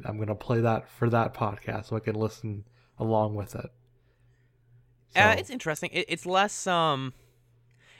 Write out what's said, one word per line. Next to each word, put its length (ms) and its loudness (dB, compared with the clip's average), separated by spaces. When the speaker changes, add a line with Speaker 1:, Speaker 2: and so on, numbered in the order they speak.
Speaker 1:
I'm 120 -6
gonna 160 -2
play 260 0
that 280 2
for 220 0
that 240 2
podcast 520 -4
so 100 -4
I 40 -2
can 140 -2
listen 500 -4
along 360 2
with 200 -6
it. 160 -10
Speaker 2:
Uh, 200 6
Speaker 1:
So 40 0
Speaker 2:
it's 120 -6
interesting. 420 -4
It, 160 -2
it's 160 -4
less, 420 0
um, 460 2